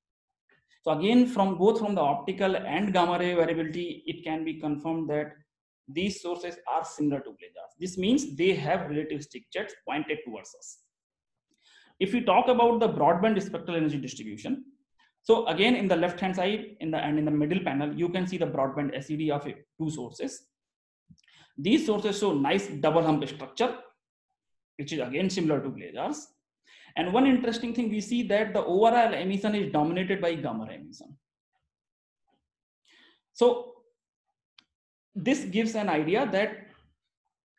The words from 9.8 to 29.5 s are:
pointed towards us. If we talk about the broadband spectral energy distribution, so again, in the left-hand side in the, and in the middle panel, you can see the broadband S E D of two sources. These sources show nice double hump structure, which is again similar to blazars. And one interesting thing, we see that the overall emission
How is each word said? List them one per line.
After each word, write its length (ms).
pointed 380
towards 340
us. 200
If 120
we 100
talk 260
about 320
the 80
broadband 540
spectral 340
energy 220
distribution, 640
so 240
again, 280
in 140
the 80
left-hand 400
side 440
in 100
the, 80
and 200
in 60
the 60
middle 300
panel, 340
you 160
can 160
see 100
the 100
broadband 480
S 160
E 60
D 140
of 160
two 120
sources. 560
These 300
sources 320
show 160
nice 320
double 360
hump 260
structure, 500
which 160
is 80
again 300
similar 320
to 80
blazars. 540
And 160
one 140
interesting 460
thing, 180
we 100
see 240
that 280
the 120
overall 500
emission 400